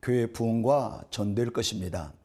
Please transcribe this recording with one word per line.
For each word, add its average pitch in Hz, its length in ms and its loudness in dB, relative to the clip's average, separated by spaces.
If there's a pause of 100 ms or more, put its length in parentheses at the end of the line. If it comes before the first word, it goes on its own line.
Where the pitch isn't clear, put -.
교회 123 240 2
부흥과 113 840 2
전도일 107 420 0
것입니다. 92 600 -4 (100)